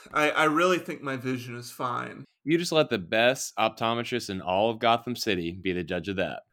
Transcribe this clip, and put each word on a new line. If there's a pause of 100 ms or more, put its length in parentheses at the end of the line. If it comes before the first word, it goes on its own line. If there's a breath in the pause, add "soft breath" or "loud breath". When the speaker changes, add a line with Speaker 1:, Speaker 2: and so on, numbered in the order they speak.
(140)
Speaker 1:
I,
I
really
think
my
vision
is
fine. (180)
Speaker 2:
You
just
let
the
best
optometrist
in
all
of
Gotham
City
be
the
judge
of
that. (120)